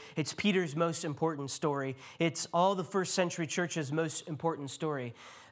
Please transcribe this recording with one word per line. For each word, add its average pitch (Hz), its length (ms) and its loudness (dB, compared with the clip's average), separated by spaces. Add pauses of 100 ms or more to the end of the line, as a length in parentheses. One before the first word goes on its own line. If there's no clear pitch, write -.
(160)
It's 151 180 0
Peter's 185 420 2
most 165 300 2
important 151 460 -2
story. 139 440 0 (240)
It's 165 340 2
all 185 220 6
the 185 80 0
first 185 300 0
century 175 340 2
church's 160 440 0
most 160 360 0
important 151 440 -2
story, 135 420 -4 (380)